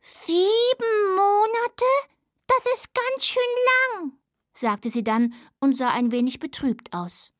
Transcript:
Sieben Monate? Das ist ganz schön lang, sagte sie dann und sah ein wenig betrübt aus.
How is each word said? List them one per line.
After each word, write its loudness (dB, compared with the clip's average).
Sieben 0
Monate? 0
Das 2
ist -10
ganz -2
schön 0
lang, -8
sagte -4
sie -4
dann 0
und 4
sah -2
ein 2
wenig 0
betrübt -4
aus. -10